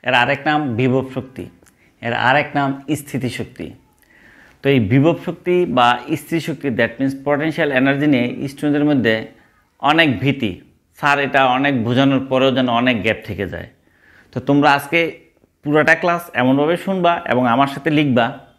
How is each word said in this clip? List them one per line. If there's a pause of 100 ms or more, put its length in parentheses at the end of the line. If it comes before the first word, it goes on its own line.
এর
আরেক
নাম
বিভব
শক্তি, (520)
এর
আরেক (100)
নাম (120)
স্থিতি
শক্তি। (920)
তো
এই
বিভব (100)
শক্তি
বা (160)
স্থিতি
শক্তি,
that (100)
means (100)
potential
energy
নিয়ে
স্টুডেন্টদের
মধ্যে (540)
অনেক
ভীতি, (340)
"স্যার,
এটা
অনেক
বোঝানোর
পরেও
যেন
অনেক
gap
থেকে
যায়।" (640)
তো
তোমরা
আজকে (440)
পুরাটা
class
এমনভাবে
শুনবা
এবং
আমার
সাথে
লিখবা। (200)